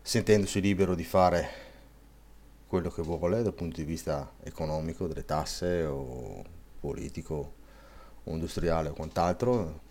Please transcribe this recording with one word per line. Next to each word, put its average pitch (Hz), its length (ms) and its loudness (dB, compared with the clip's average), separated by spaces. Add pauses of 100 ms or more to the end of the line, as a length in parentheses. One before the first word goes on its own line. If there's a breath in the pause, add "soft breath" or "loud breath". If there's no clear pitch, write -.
sentendosi 104 600 4
libero 95 340 4
di 85 100 -2
fare 87 440 6 (1160 loud breath)
quello 85 240 0
che - 120 -6
vuole 87 400 0
dal 101 100 0
punto 85 240 -6
di 80 80 -4
vista 76 480 -4 (100)
economico, 78 640 -4
delle 80 180 -6
tasse 85 600 0
o 64 580 -6 (380)
politico 73 720 -6 (720 loud breath)
o - 80 -6
industriale 80 560 0
o 76 60 -6
quant'altro 87 960 0